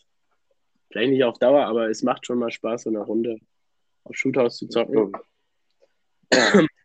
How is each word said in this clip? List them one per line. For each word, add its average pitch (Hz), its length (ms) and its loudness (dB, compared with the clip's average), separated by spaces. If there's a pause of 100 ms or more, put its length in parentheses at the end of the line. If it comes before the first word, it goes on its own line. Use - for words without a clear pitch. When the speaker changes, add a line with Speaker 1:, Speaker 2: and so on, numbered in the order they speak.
(920)
Speaker 1:
Vielleicht 113 200 -2
nicht 135 140 2
auf 117 140 -2
Dauer, 131 260 4
aber 113 240 -2
es 110 140 -4
macht 127 240 -2
schon 123 120 -4
mal 117 120 -4
Spaß, 113 320 -6
so 120 80 -6
eine 110 100 -4
Runde 113 380 -4 (680)
auf - 120 -20
Shoothouse 127 420 0
zu - 100 -12
zocken. 110 440 0 (1200)
Speaker 2:
Ja. 120 260 6
Speaker 1:
<clears throat> - 60 2 (180)